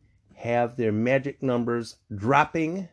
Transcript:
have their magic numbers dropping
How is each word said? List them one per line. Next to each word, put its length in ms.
have 420
their 160
magic 500
numbers 540
dropping 760